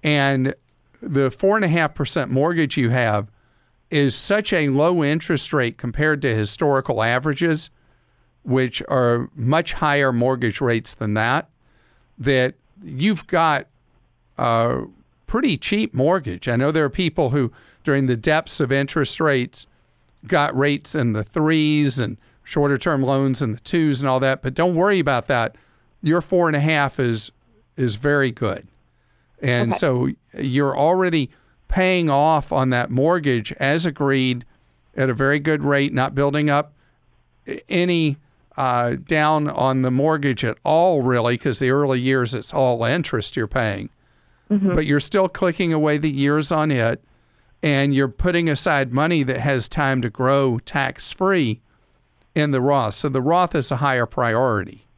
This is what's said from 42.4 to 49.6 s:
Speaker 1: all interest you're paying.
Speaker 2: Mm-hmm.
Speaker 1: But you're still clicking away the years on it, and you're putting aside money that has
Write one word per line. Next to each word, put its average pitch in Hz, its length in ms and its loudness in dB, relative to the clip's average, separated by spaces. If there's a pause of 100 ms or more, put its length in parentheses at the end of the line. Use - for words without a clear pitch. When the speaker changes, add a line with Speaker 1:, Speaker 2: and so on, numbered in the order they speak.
Speaker 1:
all 123 320 0
interest 127 520 -2
you're 113 100 -2
paying. 104 420 -4 (600)
Speaker 2:
Mm-hmm. 196 240 2
Speaker 1:
But 151 120 2
you're 143 140 2
still 190 280 0
clicking 175 440 0
away 151 260 2
the 151 120 -2
years 143 420 0
on 156 180 0
it, 120 320 0 (600)
and 139 320 2
you're 135 140 2
putting 170 400 0
aside 139 440 0
money 151 300 2
that 127 160 -2
has 127 300 -2